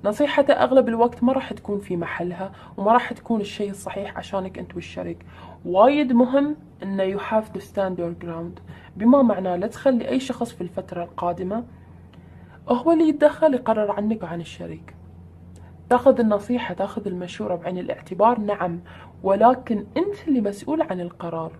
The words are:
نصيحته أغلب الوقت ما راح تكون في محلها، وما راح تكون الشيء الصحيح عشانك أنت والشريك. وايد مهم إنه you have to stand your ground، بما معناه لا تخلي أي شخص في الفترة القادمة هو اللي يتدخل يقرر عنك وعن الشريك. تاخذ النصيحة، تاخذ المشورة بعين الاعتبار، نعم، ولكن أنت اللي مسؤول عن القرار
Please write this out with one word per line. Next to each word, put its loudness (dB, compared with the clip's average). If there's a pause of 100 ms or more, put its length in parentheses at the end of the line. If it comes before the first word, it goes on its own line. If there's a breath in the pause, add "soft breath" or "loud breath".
نصيحته 2
أغلب 4
الوقت 0
ما 4
راح -4
تكون -6
في -6
محلها، -6 (260 loud breath)
وما 2
راح 4
تكون -2
الشيء -6
الصحيح -10
عشانك -6
أنت -14
والشريك. -10 (400 loud breath)
وايد 6
مهم 4 (280)
إنه -2
you -4
have -2
to -10
stand -4
your -8
ground، -10 (360 loud breath)
بما 6
معناه 2
لا -2
تخلي 0
أي 0
شخص -6
في -14
الفترة -8
القادمة -4 (1040 loud breath)
هو 2
اللي 4
يتدخل 4
يقرر 0
عنك -4
وعن -8
الشريك. -14 (920 loud breath)
تاخذ 6
النصيحة، 0
تاخذ -6
المشورة -6
بعين -6
الاعتبار، 0
نعم، -4 (440 loud breath)
ولكن 4 (120)
أنت -4
اللي 2
مسؤول -4
عن -2
القرار -8